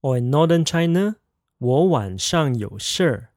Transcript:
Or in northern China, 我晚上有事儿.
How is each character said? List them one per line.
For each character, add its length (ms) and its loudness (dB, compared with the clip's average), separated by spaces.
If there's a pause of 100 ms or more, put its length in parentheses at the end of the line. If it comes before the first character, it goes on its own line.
Or 180 0
in 100 -2
northern 340 4
China, 520 0 (420)
我 300 2
晚 300 0
上 380 0
有 220 -6
事 260 -4
儿. 340 -2